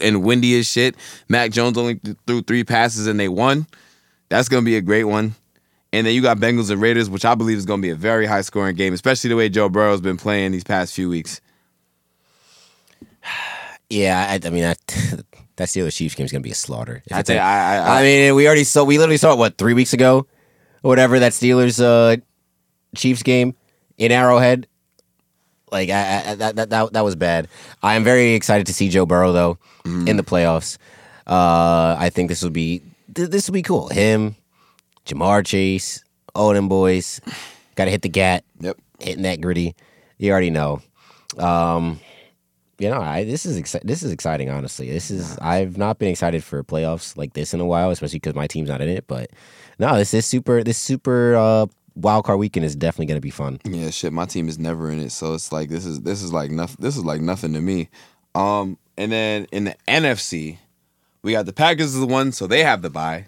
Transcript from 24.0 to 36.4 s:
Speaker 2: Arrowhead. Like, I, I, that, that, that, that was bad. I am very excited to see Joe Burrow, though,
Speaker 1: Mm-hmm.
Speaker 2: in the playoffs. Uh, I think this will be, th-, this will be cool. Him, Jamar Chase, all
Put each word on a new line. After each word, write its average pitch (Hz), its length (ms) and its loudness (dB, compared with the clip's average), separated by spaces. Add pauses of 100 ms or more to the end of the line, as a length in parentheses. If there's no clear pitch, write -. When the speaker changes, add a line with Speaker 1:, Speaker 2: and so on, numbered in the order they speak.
Speaker 2:
Arrowhead. 123 540 4 (1080)
Like, 95 160 -2
I, 98 340 -2 (100)
I, - 20 -6
that, 107 220 -4
that, 110 140 -4
that, 110 220 0
that 110 100 0
was 101 140 0
bad. 82 320 0 (340)
I 104 120 4
am 110 100 2
very 123 300 6
excited 104 320 2
to 95 80 -6
see 98 160 0
Joe 90 160 4
Burrow, 90 260 4
though, 87 260 2 (260)
Speaker 1:
Mm-hmm. 87 240 -6
Speaker 2:
in 107 100 2
the 98 40 -2
playoffs. 82 540 0 (500)
Uh, 85 720 4
I 87 140 0
think 90 160 -2
this 85 140 -6
will 90 80 -4
be, 82 320 -4 (320)
th-, 170 160 -4
this 196 180 -2
will 190 60 -6
be 190 80 -2
cool. - 260 -2
Him, 107 480 2 (720)
Jamar 92 400 0
Chase, 95 580 -2 (300)
all 104 180 4